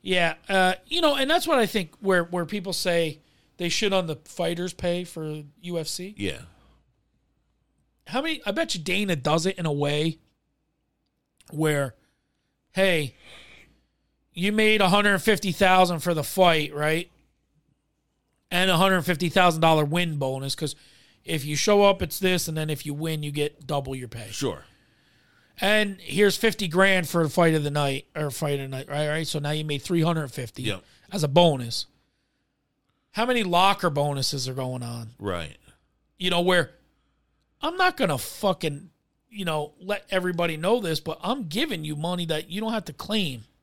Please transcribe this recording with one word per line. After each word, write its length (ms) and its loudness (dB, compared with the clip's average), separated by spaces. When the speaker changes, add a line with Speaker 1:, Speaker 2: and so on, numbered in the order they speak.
Speaker 1:
yeah, 320 2
uh, 240 4
you 120 -2
know, 160 4
and 140 0
that's 180 2
what 120 4
I 80 4
think 340 -4
where, 240 4
where 200 -4
people 280 -6
say 460 0
they 120 -4
shit 240 0
on 140 2
the 180 -6
fighters' 480 -4
pay 320 -4
for 380 -10
U 180 -6
F 80 -6
C. 300 -10
Speaker 2:
Yeah. 220 -6
Speaker 1:
How 140 -4
many? 240 -4
I 60 -2
bet 220 -2
you 80 -6
Dana 340 -2
does 300 0
it 140 -2
in 60 -4
a 60 0
way 460 0
where, 440 -2
hey, 440 0
you 180 -2
made 300 4
a 80 6
hundred 300 4
fifty 320 0
thousand 480 4
for 140 -2
the 100 -2
fight, 500 4
right? 360 -2
And 180 2
a 80 4
hundred 240 4
fifty 280 0
thousand 320 4
dollar 220 6
win 340 -2
bonus, 380 -4
'cause 200 -6
if 180 -4
you 140 -6
show 260 4
up, 180 4
it's 180 -6
this, 280 0
and 100 -6
then 120 -4
if 160 -6
you 80 -6
win, 300 -4
you 80 -6
get 360 -4
double 280 -4
your 120 -10
pay. 240 -12
Speaker 2:
Sure. 320 -4
Speaker 1:
And 400 0
here's 380 2
fifty 300 0
grand 420 2
for 140 2
the 60 0
fight 260 4
of 80 0
the 80 -2
night, 340 -2
or 160 -4
fight 280 -4
of 100 -8
the 80 -10
night, 120 -12
right? 200 -2
Right. 180 -2
So 120 -4
now 120 -4
you 140 -4
made 160 -4
three 200 2
hundred 300 0
fifty 320 -10
Speaker 2:
Yep. 200 -4
Speaker 1:
as 120 -2
a 40 0
bonus. 600 4
How 140 -2
many 180 0
locker 460 2
bonuses 580 -2
are 60 -8
going 300 -6
on? 340 -12
Speaker 2:
Right. 400 -6
Speaker 1:
You 100 -2
know, 120 2
where 300 2
I'm 140 -2
not 220 2
gonna 220 0
fucking, 720 -4
you 160 -10
know, 360 -4
let 300 -6
everybody 460 0
know 220 2
this, 200 -2
but 240 -6
I'm 240 -2
giving 360 -4
you 120 -6
money 320 -4
that 240 -4
you 100 -6
don't 120 -4
have 120 -6
to 80 -12
claim. 520 -4